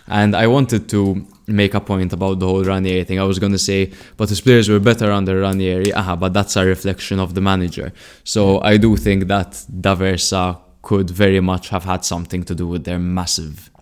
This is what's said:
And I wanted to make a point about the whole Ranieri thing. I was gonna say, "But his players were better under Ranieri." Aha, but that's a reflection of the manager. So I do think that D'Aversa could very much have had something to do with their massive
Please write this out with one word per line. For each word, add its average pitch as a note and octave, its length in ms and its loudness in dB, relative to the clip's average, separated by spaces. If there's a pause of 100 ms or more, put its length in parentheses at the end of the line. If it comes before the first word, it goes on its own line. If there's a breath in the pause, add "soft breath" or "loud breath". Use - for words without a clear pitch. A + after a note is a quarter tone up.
And G#2 300 2
I A2 100 2
wanted B2 440 2
to G2 360 0 (200)
make G2+ 260 2
a G#2 80 0
point F#2 320 -2
about F#2+ 260 -2
the F#2 80 -2
whole F#2+ 180 0
Ranieri F#2+ 400 0
thing. F#2 140 -4
I F#2+ 40 0
was F#2+ 160 0
gonna G2 200 0
say, F#2+ 340 -2 (240 loud breath)
"But G#2+ 120 -2
his G#2 140 -4
players A#2+ 260 6
were G#2 120 4
better G#2 300 2
under F#2+ 300 0
Ranieri." F#2+ 540 0
Aha, F#2 220 -2
but F#2 180 -2
that's G2+ 220 0
a F#2+ 100 2
reflection F#2+ 520 -2
of F2+ 160 -4
the F#2+ 60 -2
manager. F#2 520 -2 (320 loud breath)
So G2 360 2
I G#2+ 160 4
do G#2+ 200 4
think G2 320 0
that G2 360 -4 (160)
D'Aversa F#2 760 0 (240)
could G2 280 0
very F#2+ 300 4
much F#2 300 -2
have F#2 140 -4
had F#2 200 -4
something F2 400 -6
to - 100 -6
do F2 120 -6
with E2+ 180 -6
their F2 140 -4
massive F2 720 -4 (120)